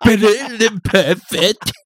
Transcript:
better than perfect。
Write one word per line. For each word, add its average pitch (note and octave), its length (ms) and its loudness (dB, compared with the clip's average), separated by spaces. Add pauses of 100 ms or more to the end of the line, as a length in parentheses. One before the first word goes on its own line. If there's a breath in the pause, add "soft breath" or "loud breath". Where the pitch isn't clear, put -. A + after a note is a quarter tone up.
better A3+ 540 2
than A3 240 0
perfect。 F3+ 920 -2 (140)